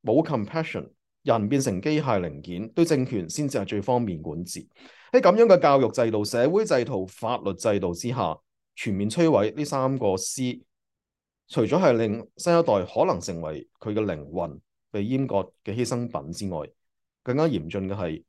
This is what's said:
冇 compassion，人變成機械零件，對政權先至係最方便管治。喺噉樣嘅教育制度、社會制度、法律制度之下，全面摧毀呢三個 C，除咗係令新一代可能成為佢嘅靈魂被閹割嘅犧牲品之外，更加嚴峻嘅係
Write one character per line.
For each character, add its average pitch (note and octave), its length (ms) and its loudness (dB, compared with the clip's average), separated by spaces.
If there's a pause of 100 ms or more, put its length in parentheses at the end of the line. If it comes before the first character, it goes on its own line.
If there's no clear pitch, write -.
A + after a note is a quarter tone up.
冇 C#3 240 2
compassion， C3+ 640 -4 (320)
人 A2+ 260 2
變 C#3 140 2
成 G2+ 180 -2
機 D3+ 220 0
械 A#2 160 0
零 D2+ 240 -6
件， F2+ 280 -10
對 E3+ 140 2
政 C#3 220 0
權 F#2 240 -6
先 D3 180 -4
至 B2 100 -4
係 G2 60 -2
最 G2+ 160 -4
方 A#2+ 240 0
便 E2+ 160 -4
管 E2 240 -8
治。 - 140 -12 (540)
喺 B3+ 80 8
噉 - 160 6
樣 A#3 80 8
嘅 G3 140 10
教 C#3+ 220 6
育 A#2 120 4
制 A#2 180 2
度、 G#2+ 140 0
社 B2 260 2
會 G#3+ 140 2
制 C3 200 2
度、 F#2+ 220 -4
法 A#2 320 -4
律 F#2+ 160 -4
制 G#2 240 0
度 F2+ 160 -2
之 A#2 140 -8
下， G#2 280 -2 (380)
全 - 180 -6
面 G2+ 160 -2
摧 E3 180 2
毀 G#2+ 280 4
呢 D3+ 100 -6
三 C3+ 340 -2
個 G2 180 0
C， B2 440 -6 (880)
除 B2+ 140 -2
咗 C3+ 180 2
係 D3+ 140 6
令 A2+ 320 -2 (100)
新 E3+ 200 2
一 E3+ 60 6
代 G2+ 220 2
可 B2 220 0
能 A2 140 -2
成 E2+ 200 -8
為 D#2 260 -8 (140)
佢 G#2+ 120 -6
嘅 G#2+ 120 0
靈 D2+ 260 -6
魂 E2 300 -6 (300)
被 G2+ 120 -4
閹 C3 240 -2
割 G2 260 -2 (120)
嘅 G2+ 100 -6
犧 A#2 120 -2
牲 A#2+ 220 -4
品 D2 240 -8
之 G2 220 -8
外， D2+ 140 -8 (540)
更 B2 140 -2
加 D#3 80 2
嚴 F2+ 240 -2
峻 F#2+ 200 -4
嘅 G2 60 -4
係 E2+ 340 -6